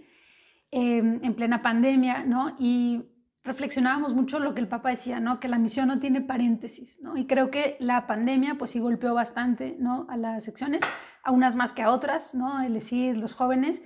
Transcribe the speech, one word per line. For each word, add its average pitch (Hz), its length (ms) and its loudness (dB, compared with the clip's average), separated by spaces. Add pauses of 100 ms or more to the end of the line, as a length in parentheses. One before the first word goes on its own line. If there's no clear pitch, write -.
(720)
em, 233 520 2
en 240 120 0
plena 233 280 0
pandemia, 254 640 4
¿no? 262 340 0
Y 240 480 2 (380)
reflexionábamos 269 680 0
mucho 269 260 0
lo 277 140 0
que 233 60 -4
el 240 80 -2
Papa 247 220 -2
decía, 247 300 -4
¿no? 247 200 -2
Que 254 80 -6
la 240 100 0
misión 240 300 2
no 262 120 0
tiene 269 200 2
paréntesis, 240 800 -2
¿no? 311 160 -8
Y 262 100 -2
creo 262 240 2
que 285 300 -2
la 247 260 0
pandemia, 262 520 0
pues, 339 140 -8
sí 240 60 -4
golpeó 240 360 0
bastante, 240 640 -2
¿no? 254 320 -2
A 247 80 -6
las 226 260 -4
secciones, 285 380 -4 (400)
a 262 100 -2
unas 254 240 4
más 247 160 0
que 254 100 -6
a 220 80 6
otras, 277 440 0
¿no? 262 260 -2
El 240 160 -2
esid, 247 400 0
los 220 180 -4
jóvenes, 262 520 0